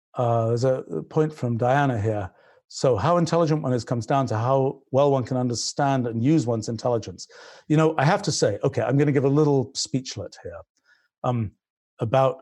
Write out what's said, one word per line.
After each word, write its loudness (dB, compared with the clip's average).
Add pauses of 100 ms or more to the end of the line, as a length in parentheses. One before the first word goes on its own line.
(140)
uh, 0
there's 0
a 0 (260)
point 0
from -4
Diana 2
here. -4 (360)
So 0
how 2
intelligent 2
one -2
is -2
comes -4
down 0
to -2
how 0 (100)
well 4
one 0
can -4
understand -2
and -4
use 2
one's -2
intelligence. -4 (400)
You 2
know, 4
I 2
have 4
to -2
say, 0
okay, 0
I'm 2
gonna 4
give 2
a 4
little 2
speechlet -8
here, -14 (640)
um, -4 (480)
about 0